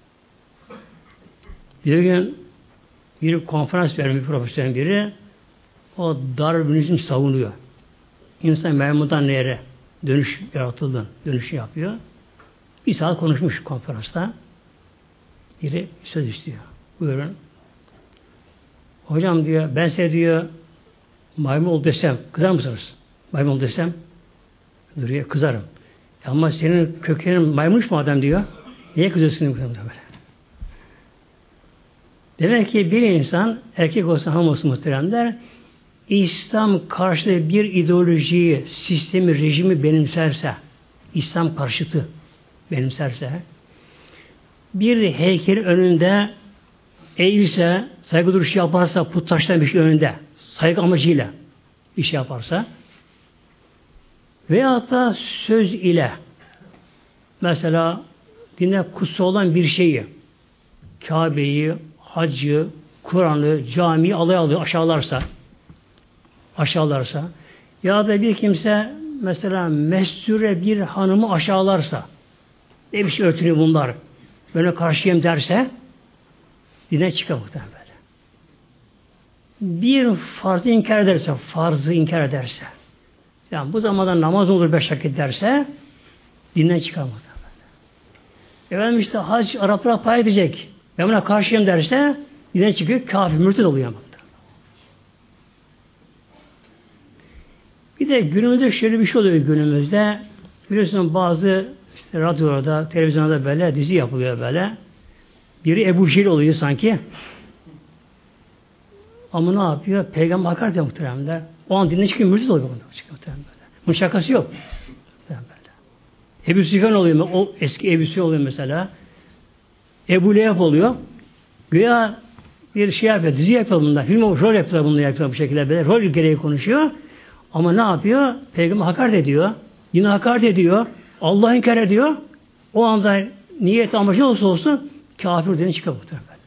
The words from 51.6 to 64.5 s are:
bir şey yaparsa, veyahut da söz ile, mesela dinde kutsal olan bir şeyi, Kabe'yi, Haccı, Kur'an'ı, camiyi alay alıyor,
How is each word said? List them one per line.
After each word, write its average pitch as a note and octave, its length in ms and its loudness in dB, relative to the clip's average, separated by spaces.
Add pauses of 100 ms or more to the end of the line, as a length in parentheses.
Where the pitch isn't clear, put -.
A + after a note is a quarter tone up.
bir F3 60 -2
şey D#3 140 -4
yaparsa, C#3 500 -6 (1800)
veyahut B3 400 2
da B3 260 0 (300)
söz A3 280 2
ile, E3+ 380 0 (1300)
mesela E3 640 0 (560)
dinde F#3 260 0 (100)
kutsal F#3 300 -4
olan F#3+ 300 2
bir F3 100 2
şeyi, D3 420 0 (1000)
Kabe'yi, D3+ 680 0 (240)
Haccı, D3 680 -2 (360)
Kur'an'ı, D3+ 600 0
camiyi E3 500 0
alay E3+ 220 2
alıyor, E3 260 0